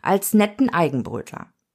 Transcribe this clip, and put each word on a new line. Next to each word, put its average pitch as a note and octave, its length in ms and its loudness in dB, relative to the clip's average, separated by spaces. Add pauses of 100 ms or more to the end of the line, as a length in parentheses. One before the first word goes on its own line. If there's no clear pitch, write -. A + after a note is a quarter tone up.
als G3 320 0
netten G#3+ 360 2
Eigenbrötler. C3+ 800 -4 (240)